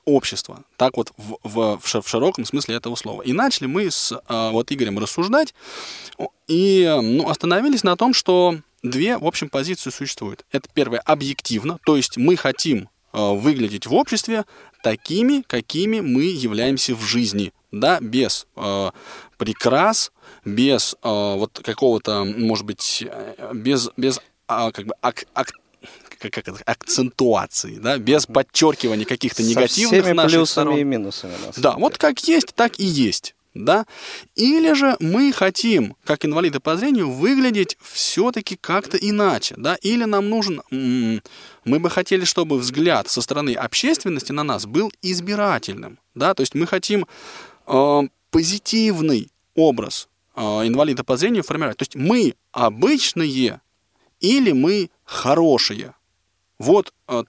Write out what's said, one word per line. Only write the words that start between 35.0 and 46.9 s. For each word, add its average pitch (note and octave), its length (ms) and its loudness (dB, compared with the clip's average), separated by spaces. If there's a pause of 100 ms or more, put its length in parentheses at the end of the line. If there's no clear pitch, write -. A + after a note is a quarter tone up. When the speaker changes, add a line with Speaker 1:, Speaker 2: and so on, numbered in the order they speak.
Speaker 1:
хотим, F#3+ 640 2 (100)
как D3+ 200 0
инвалиды D3+ 340 0
по D#3+ 180 -2
зрению, A3 340 0
выглядеть G#3+ 720 2
все-таки - 800 -2
как-то F#3+ 380 -2
иначе, G3+ 600 0
да, C#3+ 180 -2
или A#3 300 0
нам G3+ 240 0
нужен, G3+ 320 -2 (100)
м, B2 500 0 (440)
мы C3+ 140 2
бы E3+ 100 0
хотели, F#3 360 0
чтобы D#3+ 320 0
взгляд B2+ 520 0
со A#2+ 120 -2
стороны D3 320 -2
общественности F3 800 -2
на D3 120 -2
нас A2 220 -2
был E3 260 0 (100)
избирательным, F3 1000 -4 (160)
да, D#3 180 2
то E3 80 -2
есть B2 140 0
мы E3 120 0
хотим, F#3+ 380 0 (600)